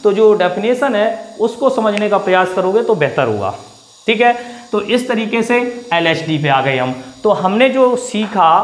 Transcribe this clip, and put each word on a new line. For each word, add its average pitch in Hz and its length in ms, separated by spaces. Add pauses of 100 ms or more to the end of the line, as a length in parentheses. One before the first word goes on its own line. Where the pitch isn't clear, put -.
तो 202 80
जो 214 220
definition 214 600
है - 460
उसको 240 300
समझने 214 380
का 196 120
प्रयास 185 340
करोगे 190 280
तो 226 120
बेहतर 143 340
होगा, 101 260 (520)
ठीक 220 140
है। 240 140 (380)
तो 208 100
इस 233 260
तरीके 226 340
से 240 160 (340)
एल 170 140
एच 160 200
डी 156 120
पे 147 100
आ 135 140
गए 135 160
हम। 127 160 (280)
तो 214 100
हमने 202 360
जो 254 300
सीखा 208 500 (160)